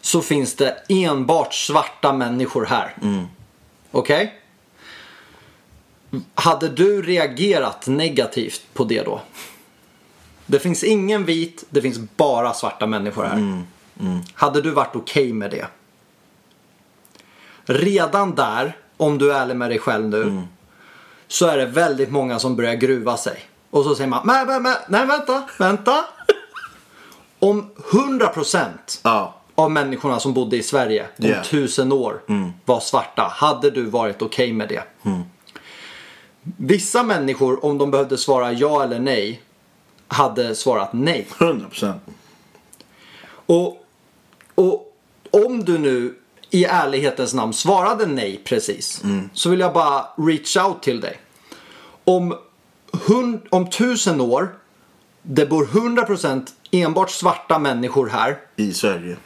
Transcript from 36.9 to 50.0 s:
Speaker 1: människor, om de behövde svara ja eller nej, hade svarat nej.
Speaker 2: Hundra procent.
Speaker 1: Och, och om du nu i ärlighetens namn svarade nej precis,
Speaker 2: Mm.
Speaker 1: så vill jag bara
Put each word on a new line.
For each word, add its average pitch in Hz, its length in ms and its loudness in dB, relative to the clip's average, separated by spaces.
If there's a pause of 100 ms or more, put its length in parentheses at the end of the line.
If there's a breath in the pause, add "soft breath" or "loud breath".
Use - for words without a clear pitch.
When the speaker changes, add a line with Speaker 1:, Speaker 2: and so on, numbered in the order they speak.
Speaker 1:
människor, 135 600 0
om 147 120 0
de 139 140 0
behövde 135 260 0
svara 127 340 2
ja 143 320 2
eller 120 160 -2
nej, 117 420 -2 (680)
hade 117 480 0
svarat 117 380 0
nej. 127 340 -2 (100)
Speaker 2:
Hundra 135 300 0
procent. 98 340 -6 (1300 loud breath)
Speaker 1:
Och, - 560 0 (680)
och 190 380 2 (380)
om 220 340 4
du 170 120 2
nu 127 380 0 (340)
i 180 160 4
ärlighetens 139 680 0
namn 113 200 -2
svarade 196 520 2
nej 113 380 -4
precis, - 600 -4
Speaker 2:
Mm. 98 300 -4
Speaker 1:
så - 160 -2
vill 185 100 4
jag 180 140 2
bara 147 320 2 (120)